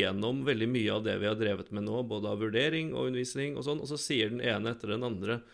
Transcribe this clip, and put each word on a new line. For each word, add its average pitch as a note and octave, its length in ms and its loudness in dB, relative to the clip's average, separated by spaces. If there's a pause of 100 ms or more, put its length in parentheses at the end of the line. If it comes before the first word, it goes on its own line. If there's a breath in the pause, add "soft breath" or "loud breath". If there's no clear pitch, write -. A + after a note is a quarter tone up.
gjennom A2 400 2
veldig A#2 240 2
mye A#2 240 2
av G#2+ 140 2
det G2 160 2
vi G2+ 60 2
har G#2+ 80 2
drevet G2+ 360 0
med G#2 140 -4
nå, A2+ 200 -2
både G#2+ 220 -4
av G#2 120 -2
vurdering D3+ 540 0
og B2+ 140 0
undervisning C3 480 -2
og C3+ 80 -4
sånn, D3 160 -2
og D3 80 -6
så D3 100 -4
sier A2+ 320 2
den B2 120 -4
ene A2+ 340 0
etter A2 160 -8
den A#2 120 -2
andre A2+ 380 -2 (120)